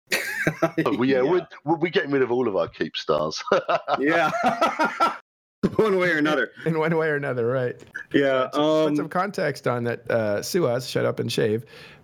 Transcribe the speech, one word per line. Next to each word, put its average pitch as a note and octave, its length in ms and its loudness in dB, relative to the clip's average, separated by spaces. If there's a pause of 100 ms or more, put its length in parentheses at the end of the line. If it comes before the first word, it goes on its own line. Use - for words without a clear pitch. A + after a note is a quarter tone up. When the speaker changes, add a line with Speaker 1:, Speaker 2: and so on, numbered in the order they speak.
(100)
Speaker 1:
<laughs> - 60 -2 (460)
Oh, D#3+ 80 2 (260)
well, B2+ 80 0
yeah, C3 180 4
Speaker 2:
Yeah. C#3+ 80 2
Speaker 1:
we're, F3+ 160 0 (180)
we're, D#3+ 120 0
we're D#3+ 140 -2
getting D#3+ 220 0
rid C3+ 100 4
of A#2 100 0
all B2 160 2
of F#2+ 80 0
our E2 120 2
Keepstars. D#2 760 -2 (100)
<laughs> D#3+ 480 0
Speaker 2:
Yeah. D#3 300 2 (140)
<laughs> - 720 0 (600)
One G#3 220 4
way F3+ 140 2
or D#3+ 40 2
another. D3 360 2 (120)
Speaker 3:
In D#3+ 140 0
one D#3+ 180 2
way D#3+ 140 0
or D3 60 0
another, B2+ 300 -2
right. B2 300 -2 (380)
Speaker 2:
Yeah, C3+ 380 2
Speaker 3:
So, D#3 320 4
put D3+ 40 2
Speaker 2:
um, D3 80 0
Speaker 3:
some D3 140 -4
context F3+ 580 -2
on A#2+ 160 -2
that. - 260 -4
Uh, G#2 300 2
Suaz, C3 500 0
Shut B2 140 0
Up A#2+ 140 -2
and A#2+ 120 -4
Shave, A#2 340 0 (380)